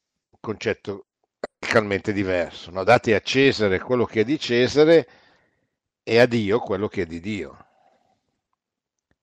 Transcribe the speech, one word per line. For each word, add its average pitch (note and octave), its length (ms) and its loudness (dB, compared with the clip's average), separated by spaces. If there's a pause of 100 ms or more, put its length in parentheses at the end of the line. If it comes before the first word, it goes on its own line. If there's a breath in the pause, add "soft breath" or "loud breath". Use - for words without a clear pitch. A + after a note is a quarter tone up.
(300)
un - 100 -20
concetto G2+ 640 -8 (520)
radicalmente G#2 540 -2
diverso, F#2 580 -4
no? F#2+ 140 -6
Date A#2+ 300 4
a F#2+ 60 0
Cesare G#2+ 600 0
quello B2 240 -2
che A2 160 -2
è G#2+ 40 2
di C#3+ 140 -4
Cesare C3+ 680 2 (960 soft breath)
e A2+ 160 2
a B2+ 60 6
Dio A#2 340 0
quello G2+ 280 -4
che G2 140 -6
è E2+ 40 -4
di E2 140 -12
Dio. F2 460 -10 (1600)